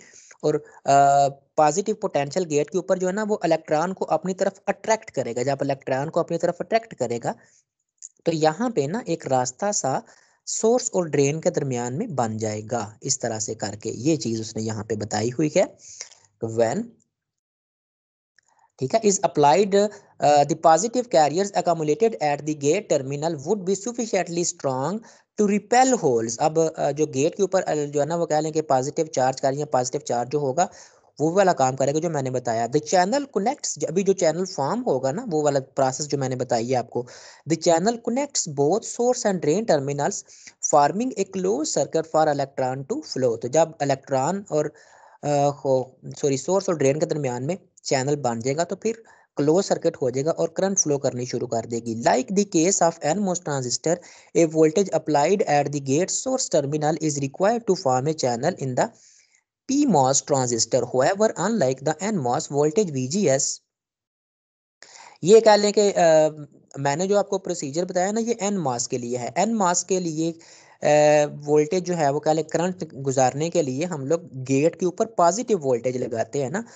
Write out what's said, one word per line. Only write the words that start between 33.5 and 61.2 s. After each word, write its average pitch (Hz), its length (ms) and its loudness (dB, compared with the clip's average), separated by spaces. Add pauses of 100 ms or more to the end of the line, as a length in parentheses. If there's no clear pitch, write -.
अभी 175 180 -2
जो 190 100 2
चैनल 170 320 0
फॉर्म 180 360 -4
होगा 135 320 -2
ना, 240 160 -8
वो 156 140 0
वाला 143 180 2
प्रोसेस 131 460 -2
जो 143 120 -2
मैंने 131 180 -4
बताई 120 300 -2
है 131 100 0
आपको। 120 300 -6 (420)
The 160 140 -2
channel 180 360 2 (100)
connects 269 400 -4 (120)
both 175 220 2
source 247 440 -2
and 185 180 0
drain 196 260 2
terminals, 143 540 0 (500)
forming 165 440 2
a 196 60 -2 (120)
closed 180 420 -2
circuit 156 280 -2 (100)
for 156 100 4
electron 135 500 -2
to 139 200 -8
flow। 127 460 -2
तो 123 60 -6
जब 156 340 2
इलेक्ट्रॉन 139 680 -2
और, 151 220 -2 (520)
अ, 143 40 -4 (360)
हो, 131 320 0 (100)
सॉरी, 135 320 -2
सोर्स 190 300 -2
और 175 80 0
ड्रेन 139 240 2
के 170 60 2
दरमियान 135 360 -4
में 170 160 -4 (260)
चैनल 143 320 2
बन 117 240 -2
जाएगा, 139 240 -2
तो 190 120 -6
फिर 226 260 -6 (340)
क्लोज 156 280 2
सर्किट 165 320 -2
हो 127 140 -2
जाएगा 143 200 -2
और 165 180 -2
करंट 190 300 -2
फ्लो 143 200 2
करनी 123 280 -4
शुरू 123 200 -4
कर 117 200 -4
देगी। 117 360 -6
Like 214 300 2
the 202 140 2 (100)
case 180 260 2
of 165 180 2
N 160 180 0
mos 185 220 -2
transistor, 143 560 -2 (400)
a 165 100 6
voltage 160 420 4
applied 160 540 2
at 143 300 2
the 147 80 -4
gate 233 300 0
source - 440 -4
terminal 151 480 0
is 147 160 -2
required 190 520 0
to 180 60 2 (100)
form 127 280 2
a - 100 -8
channel 127 380 -2
in 131 120 -4
the 175 140 0 (840)
P 285 140 2
mos 135 440 4
transistor। 123 500 0
However, 165 480 2 (120)